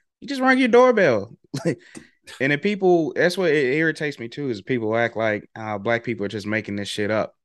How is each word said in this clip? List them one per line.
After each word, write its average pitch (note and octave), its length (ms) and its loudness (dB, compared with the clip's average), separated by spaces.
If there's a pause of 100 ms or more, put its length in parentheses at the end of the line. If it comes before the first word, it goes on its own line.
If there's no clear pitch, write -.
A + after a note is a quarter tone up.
(200)
you - 60 -16
just C4+ 140 -6
rang C4 180 4
your C4 100 4
doorbell. G#3 760 4
<laughs> - 220 -10
Like, D#3+ 140 -2 (600)
and C3+ 100 2
then D3 100 2
people, F#3 540 2
that's F3 220 2
what F3 160 0
it C#3 220 2
irritates D#3 440 -2
me A#2 100 -10
too, C#3+ 200 -8
is G2+ 140 -4
people A2+ 340 -2
act A#2 200 0
like, G#2+ 380 -2
uh, G#2+ 240 -8
black A#2 240 -2
people G2+ 220 -6
are G2+ 40 -4
just G2+ 180 -10
making G#2 300 -4
this G2+ 120 -8
shit G#2 240 -4
up. G#2 220 -2 (100)